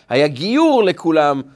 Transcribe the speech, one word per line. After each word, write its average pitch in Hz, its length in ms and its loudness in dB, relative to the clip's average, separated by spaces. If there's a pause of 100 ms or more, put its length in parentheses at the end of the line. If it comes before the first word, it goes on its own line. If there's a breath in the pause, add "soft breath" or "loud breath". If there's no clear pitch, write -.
היה 139 180 0
גיור 226 580 0
לכולם, 156 580 0 (140)